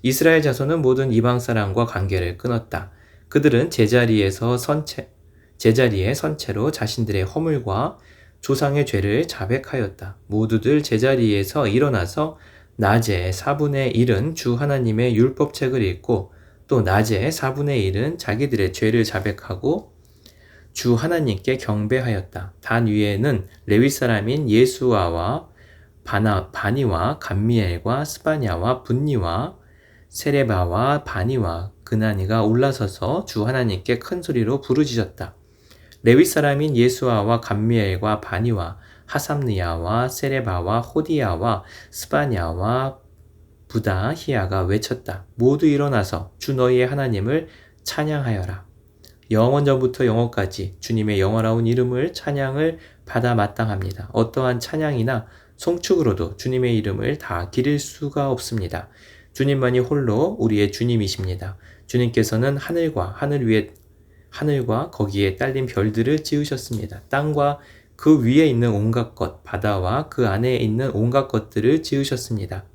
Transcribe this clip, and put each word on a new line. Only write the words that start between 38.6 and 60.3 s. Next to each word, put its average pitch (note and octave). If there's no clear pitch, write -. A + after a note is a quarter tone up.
하삼느야와 A2
세레바와 A#2
호디야와 A2+
스바냐와 A#2+
부다히야가 G2+
외쳤다. F#2+
모두 C#3
일어나서 C3+
주 -
너희의 B2+
하나님을 C3+
찬양하여라. A#2
영원전부터 B2+
영원까지 G#2
주님의 G#2+
영원하운 A2+
이름을 B2+
찬양을 C#3+
받아 A#2+
마땅합니다. G2+
어떠한 A#2+
찬양이나 C3
송축으로도 C3+
주님의 B2+
이름을 G#2+
다 F2
기릴 C#3+
수가 C#3+
없습니다. G2
주님만이 C3
홀로 C3+